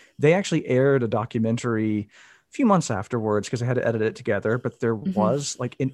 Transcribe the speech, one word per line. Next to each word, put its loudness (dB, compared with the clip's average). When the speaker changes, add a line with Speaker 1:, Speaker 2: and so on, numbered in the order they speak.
Speaker 1:
they 6
actually 0
aired 4
a 0
documentary -2
a -
few -2
months 4
afterwards -2
'cause -4
they -4
had 0
to 0
edit 0
it -2
together, 0
but -6
there 0
Speaker 2:
Mm-hmm. -6
Speaker 1:
was, 0
like, -6
an -2